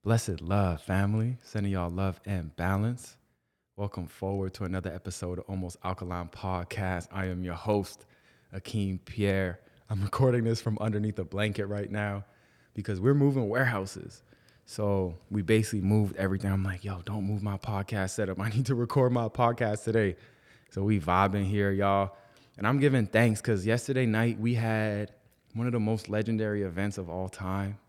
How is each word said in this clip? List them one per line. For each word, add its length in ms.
Blessed 340
love, 440
family. 580
Sending 300
y'all 180
love 380
and 300
balance. 600
Welcome 300
forward 480
to 120
another 280
episode 460
of 80
Almost 360
Alkaline 460
Podcast. 840
I 140
am 180
your 120
host, 500
Akeem 500
Pierre. 580
I'm 140
recording 400
this 180
from 180
underneath 380
a 60
blanket 420
right 240
now 340
because 260
we're 140
moving 340
warehouses. 720
So 500
we 100
basically 400
moved 360
everything. 340
I'm 120
like, 200
"Yo, 200
don't 200
move 180
my 160
podcast 540
setup. 280
I 100
need 180
to 80
record 360
my 160
podcast 580
today." 320
So 140
we 160
vibing 500
here, 220
y'all. 440
And 80
I'm 100
giving 300
thanks 340
'cause 240
yesterday 400
night 340
we 140
had 640
one 100
of 80
the 60
most 300
legendary 520
events 380
of 100
all 180
time. 600